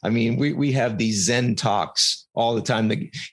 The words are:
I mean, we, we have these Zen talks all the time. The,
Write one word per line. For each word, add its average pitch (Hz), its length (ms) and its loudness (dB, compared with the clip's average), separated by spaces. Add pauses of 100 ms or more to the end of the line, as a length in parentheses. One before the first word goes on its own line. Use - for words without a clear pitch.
I 95 80 -2
mean, 113 260 2
we, 143 160 0
we 139 200 0
have 120 260 0
these 107 260 0
Zen 120 320 2
talks - 760 0
all 117 200 2
the 107 80 0
time. 113 260 0
The, - 220 -4 (220)